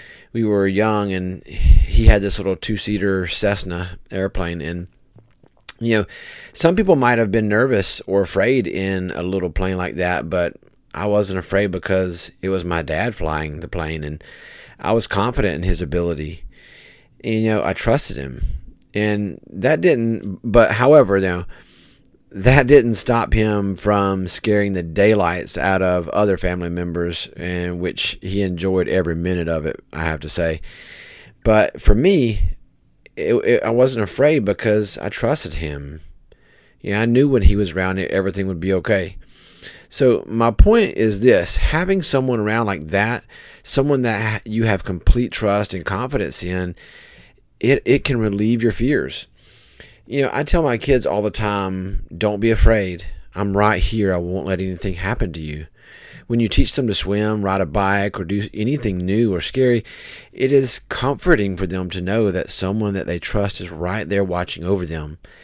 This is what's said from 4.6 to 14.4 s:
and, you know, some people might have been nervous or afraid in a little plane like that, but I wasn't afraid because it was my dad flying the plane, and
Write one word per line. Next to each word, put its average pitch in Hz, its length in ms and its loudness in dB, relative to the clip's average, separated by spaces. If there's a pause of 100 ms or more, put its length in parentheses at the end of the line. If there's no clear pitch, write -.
and, 87 280 -8 (880)
you 113 200 2
know, 101 80 0 (480)
some 170 200 2
people 190 220 4
might 123 220 4
have 110 120 0
been 107 200 0
nervous 110 560 0
or 98 160 2
afraid 104 440 0
in 95 440 -4
a 82 120 -8
little 90 280 -2
plane 92 260 -2
like 87 200 -6
that, 87 340 -2
but 87 240 -2 (400)
I 87 100 -6
wasn't 104 340 0
afraid 98 320 0
because 92 600 -4 (100)
it 92 80 -6
was 95 160 -2
my 85 160 -2
dad 82 340 -4
flying 78 460 -6
the - 80 -14
plane, 80 340 -6
and 76 220 -10 (540)